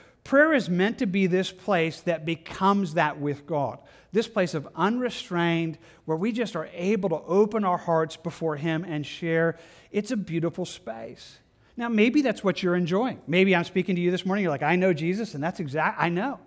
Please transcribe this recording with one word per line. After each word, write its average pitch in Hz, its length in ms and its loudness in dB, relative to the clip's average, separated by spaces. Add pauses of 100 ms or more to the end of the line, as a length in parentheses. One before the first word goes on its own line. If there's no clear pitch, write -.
(220)
prayer 302 300 4
is 214 180 0
meant 185 280 0
to 262 80 0
be 190 200 2
this 185 240 0
place 165 520 -2
that 160 220 -2
becomes 185 680 0
that 147 240 0
with 143 260 -4
God. 135 360 -4 (320)
This 160 160 0
place 185 260 0
of 147 220 -6
unrestrained, 170 1040 0 (260)
where 160 120 -2
we 190 140 -2
just 226 240 -4
are 160 180 -6
able 190 360 0
to 160 180 -2
open 214 380 2
our 180 120 2
hearts 160 400 0
before 160 380 -6
Him 160 300 -2
and 151 200 -6
share. 165 540 0 (320)
It's 208 220 -4
a 254 40 -2
beautiful 165 480 -4
space. - 760 -12 (360)
Now, 240 120 -4
maybe 240 340 4
that's 233 220 -2
what 185 180 0
you're 180 140 2
enjoying. 185 500 0
Maybe 185 300 4
I'm 170 80 0
speaking 185 320 0
to 175 40 0
you 175 120 2
this 175 120 -2
morning, 196 200 0
you're 165 80 2
like, 139 100 -4
"I 156 140 4
know 185 160 4
Jesus," 175 420 -2
and 139 80 -6
that's 175 160 -4
exact, 156 420 -2
I 160 80 2
know. 208 380 -2